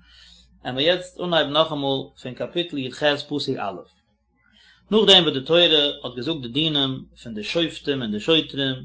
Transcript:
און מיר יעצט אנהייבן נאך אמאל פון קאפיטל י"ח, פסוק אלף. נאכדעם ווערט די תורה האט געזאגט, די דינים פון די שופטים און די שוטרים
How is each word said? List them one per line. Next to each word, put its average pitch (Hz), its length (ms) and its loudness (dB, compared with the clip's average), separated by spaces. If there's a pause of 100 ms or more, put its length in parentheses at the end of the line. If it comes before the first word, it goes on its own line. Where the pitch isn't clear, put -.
(640)
און 127 100 -6
מיר 139 120 0
יעצט 180 320 0
אנהייבן 160 340 0
נאך 156 180 2
אמאל 139 280 -2 (220)
פון 127 120 -12
קאפיטל 147 440 -6
י"ח, 127 260 -8
פסוק 139 540 -2
אלף. 98 320 -8 (1000)
נאכדעם 196 320 8
ווערט 151 100 0
די 131 120 -4
תורה 165 160 4 (420)
האט 120 120 -10
געזאגט, 139 260 -6
די 123 60 -8
דינים 139 580 -2 (180)
פון 117 100 -12
די 107 100 -6
שופטים 147 580 -4
און 110 100 -4
די 104 80 -4
שוטרים 139 640 0